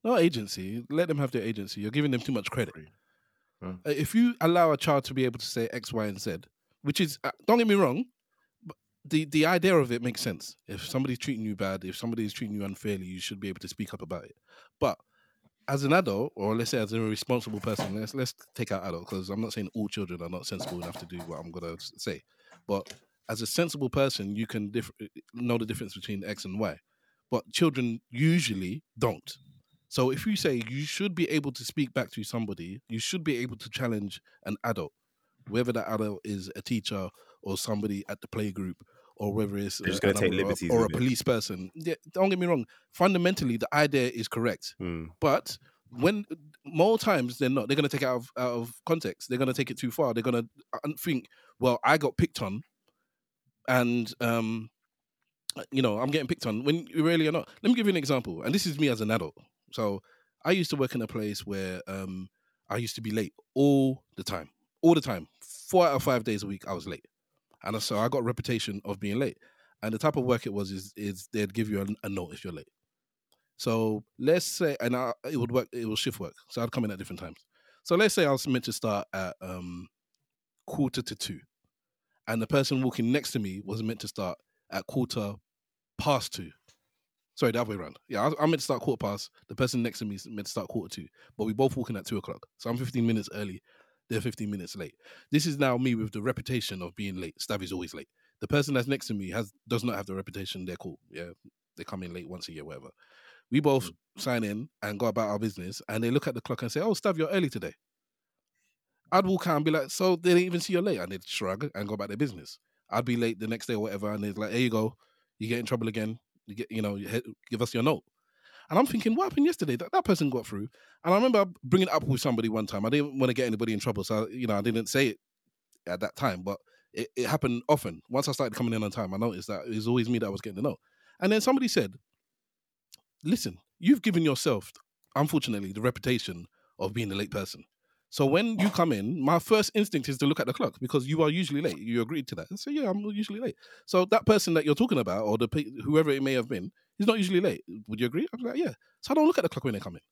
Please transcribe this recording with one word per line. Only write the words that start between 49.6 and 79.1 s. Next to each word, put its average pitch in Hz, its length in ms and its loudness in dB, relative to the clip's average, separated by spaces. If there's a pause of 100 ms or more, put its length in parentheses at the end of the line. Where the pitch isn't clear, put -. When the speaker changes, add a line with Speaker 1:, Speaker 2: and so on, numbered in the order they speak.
Speaker 1:
it 117 80 -8
too 120 120 -2
far. 131 220 2
They're 113 100 0
gonna, 117 220 2 (300)
uh, 147 160 -4 (100)
think, 139 280 -2 (300)
"Well, 123 240 4
I 143 140 8
got 143 220 0
picked - 240 2
on, 101 180 -4 (1080)
and... 120 540 2
Um, 113 480 0 (1040)
you 131 80 2
know, 110 180 2
I'm 131 120 0
getting 143 180 0
picked - 160 -4
on," 113 200 -2
when 151 240 0
you 160 160 0
really 165 220 4
are 151 60 2
not. 160 160 -2 (140)
Let - 80 4
me 247 40 8
give 226 120 4
you 202 40 6
an 185 60 2
example. 131 460 0
And 147 120 0
this 196 120 2
is 143 120 -2
me 147 100 4
as 113 120 2
an 107 100 0
adult. 90 240 0 (360)
So 101 300 -2 (460)
I 170 60 4
used 185 180 2
to 147 60 0
work 131 180 0
in 123 80 0
a 107 40 -2
place 104 380 -4
where, 95 420 -6
um, 95 440 -8 (400)
I 101 80 -2
used 117 160 -6
to 117 80 -10
be 110 80 -4
late 107 240 -2 (200)
all 135 480 6 (140)
the - 80 -10
time. 85 240 -6 (320)
All 165 140 8
the 156 80 4
time. 95 260 -4 (140)
Four - 440 2
out 139 100 4
of 127 60 0
five 123 220 2
days 104 180 -2
a 101 40 -8
week, 98 200 -8
I 98 60 -6
was 82 140 -6
late. 82 180 -8 (580)
And 107 200 -4
so 104 160 -2
I 117 100 2
got 131 120 0
a - 20 -2
reputation 113 640 -2
of 98 120 -4
being 104 200 -2
late. 135 180 0 (460)
And 110 100 -2
the 110 60 -4
type 151 180 2
of 127 80 0
work 120 220 2
it 101 80 -4
was 101 160 -4
is, 95 260 -10
is 101 380 -8
they'd 101 180 0
give 107 160 0
you 101 140 0
a, 98 40 -2 (200)
a - 20 -6
note 90 240 -6
if - 120 -16
you're 90 80 -8
late. 76 180 -14 (880)
So 110 460 0 (140)
let's 160 280 4
say, 151 340 0
and 120 160 0
I, 123 160 -2 (180)
it 156 60 -2
would 117 160 0
work, 123 180 2
it 120 160 -6
was 107 120 -2
shift - 200 -2
work. 90 180 -10 (120)
So 117 140 -6
I'd 117 100 -4
come 120 140 -2
in 107 40 -4
at 95 80 -8
different 92 220 -12
times. 82 240 -14 (380)
So - 120 0
let's 202 200 4
say 175 100 4
I 143 60 4
was 135 180 0
meant 127 180 2
to 113 60 -4
start 104 400 -2